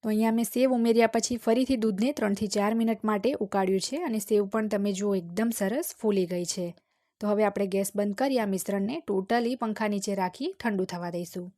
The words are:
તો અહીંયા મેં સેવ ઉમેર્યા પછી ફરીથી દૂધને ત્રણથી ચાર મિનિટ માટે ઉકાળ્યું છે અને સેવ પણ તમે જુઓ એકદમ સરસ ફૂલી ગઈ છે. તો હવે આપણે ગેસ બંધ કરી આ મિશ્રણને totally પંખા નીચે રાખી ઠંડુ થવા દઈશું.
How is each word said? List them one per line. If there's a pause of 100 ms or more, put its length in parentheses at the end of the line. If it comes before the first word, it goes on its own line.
તો
અહીંયા
મેં
સેવ
ઉમેર્યા
પછી
ફરીથી
દૂધને
ત્રણથી
ચાર
મિનિટ
માટે
ઉકાળ્યું
છે
અને
સેવ
પણ
તમે
જુઓ
એકદમ
સરસ
ફૂલી
ગઈ
છે. (440)
તો
હવે
આપણે
ગેસ
બંધ
કરી
આ
મિશ્રણને
totally
પંખા
નીચે
રાખી
ઠંડુ
થવા
દઈશું.